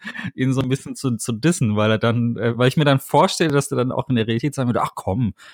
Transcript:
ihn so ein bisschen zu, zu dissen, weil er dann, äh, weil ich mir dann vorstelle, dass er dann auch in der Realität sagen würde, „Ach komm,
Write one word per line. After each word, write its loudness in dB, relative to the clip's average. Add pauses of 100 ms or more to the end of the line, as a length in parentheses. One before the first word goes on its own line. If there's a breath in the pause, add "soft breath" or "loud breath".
(340 loud breath)
ihn -2
so 0
ein -4
bisschen -4
zu, -2
zu -6
dissen, 0
weil 4
er 2
dann, 0
äh, -2
weil 4
ich 0
mir 4
dann 4
vorstelle, 2
dass 0
er 0
dann 0
auch -6
in 2
der 0
Realität -2
sagen -2
würde, 0
„Ach -4
komm, -2 (220 loud breath)